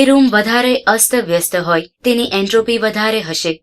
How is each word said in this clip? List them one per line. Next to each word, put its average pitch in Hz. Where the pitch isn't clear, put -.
રૂમ 269
વધારે 226
અસ્તવ્યસ્ત 196
હોય, 170
તેની 240
એન્ટ્રોપી 220
વધારે 214
હશે 165